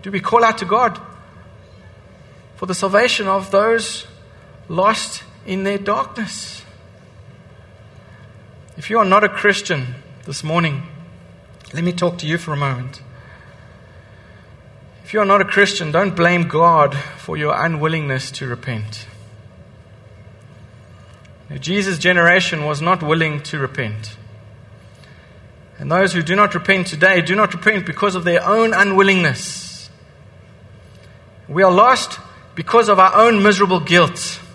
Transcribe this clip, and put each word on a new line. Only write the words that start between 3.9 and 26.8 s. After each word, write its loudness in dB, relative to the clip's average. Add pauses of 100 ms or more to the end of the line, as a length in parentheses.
lost -2 (220)
in -6
their -2
darkness? -6 (2250)
If -14
you 2
are 6
not 4
a 2
Christian -2 (300)
this -10
morning, -2 (880)
let -6
me 0
talk -2
to -10
you -2
for -8
a -4
moment. -6 (2000)
If -18
you -2
are 2
not 4
a 2
Christian, 0
don't 0
blame 2
God 4 (220)
for -10
your -2
unwillingness -4
to -10
repent. -10 (2500)
Now, -12
Jesus' -2
generation 2
was -4
not 0
willing -2
to -10
repent. -8 (1600)
And -10
those 2
who -2
do -2
not 4
repent 0